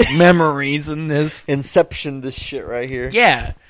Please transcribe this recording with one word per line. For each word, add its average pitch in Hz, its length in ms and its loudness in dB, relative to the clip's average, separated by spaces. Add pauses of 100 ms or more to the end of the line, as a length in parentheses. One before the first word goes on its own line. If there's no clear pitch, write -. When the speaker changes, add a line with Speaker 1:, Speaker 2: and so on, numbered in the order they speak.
(120)
Speaker 1:
<laughs> 143 60 -2
memories 151 720 4
in 151 180 -6
this. 151 400 -2
Speaker 2:
Inception 139 720 0
this 127 140 -8
shit 127 300 -10
right 120 240 -6
here. 131 220 -6
Speaker 1:
Yeah. 196 420 2 (160)